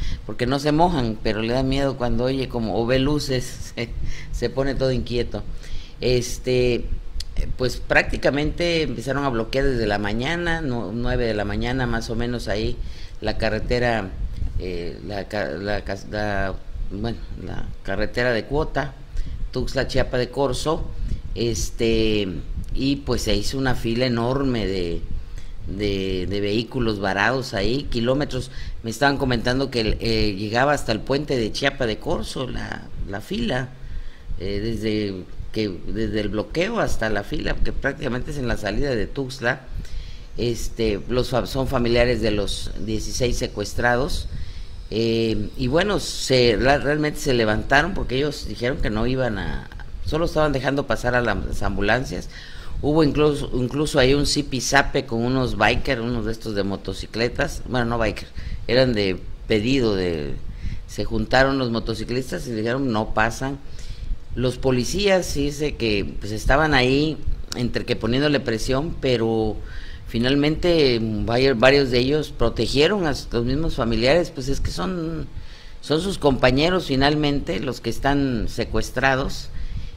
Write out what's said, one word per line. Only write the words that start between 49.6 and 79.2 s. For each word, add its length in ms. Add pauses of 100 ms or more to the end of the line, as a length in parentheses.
solo 220
estaban 260
dejando 340
pasar 280
a 80
las 400
ambulancias. 680 (540)
Hubo 200
incluso, 520
incluso 440
ahí 160
un 120
zipizape 800
con 160
unos 340
biker, 440
unos 260
de 60
estos 220
de 100
motocicletas, 1040
bueno, 180
no 120
biker, 300 (400)
eran 240
de 280 (280)
pedido, 480
de, 380 (520)
se 180
juntaron 540
los 120
motociclistas 760
y 60
dijeron, 400
"No 220
pasan". 440 (760)
Los 240
policías, 680
sí 180
dice 320
que, 440
pues, 120
estaban 420
ahí 420 (400)
entre 280
que 120
poniéndole 440
presión, 600
pero 560 (520)
finalmente, 920
vari-, 580
varios 320
de 100
ellos 360
protegieron 720
a 80 (160)
los 140
mismos 300
familiares, 600
pues 140
es 120
que 100
son, 560 (540)
son 200
sus 180
compañeros 680
finalmente 720
los 200
que 100
están 580
secuestrados. 1000 (480)